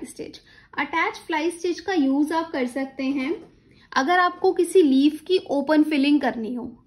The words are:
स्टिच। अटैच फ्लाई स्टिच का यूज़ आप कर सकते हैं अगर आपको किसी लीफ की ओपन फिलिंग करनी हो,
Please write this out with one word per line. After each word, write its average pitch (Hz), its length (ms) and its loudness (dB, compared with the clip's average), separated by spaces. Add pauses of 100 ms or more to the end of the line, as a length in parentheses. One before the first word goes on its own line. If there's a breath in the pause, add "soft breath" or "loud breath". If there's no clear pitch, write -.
स्टिच। - 360 -18 (380 soft breath)
अटैच 349 360 -4 (120)
फ्लाई 320 240 -2
स्टिच 339 300 -6
का 403 120 -6
यूज़ 294 420 2
आप 330 160 -2
कर 262 160 -2
सकते 269 380 -8
हैं 277 300 -4 (580 soft breath)
अगर 330 260 2
आपको 370 340 2
किसी 370 300 4
लीफ 294 380 4
की 370 180 0 (120)
ओपन 294 320 2
फिलिंग 294 380 2
करनी 240 340 -4
हो, 240 100 -10 (220)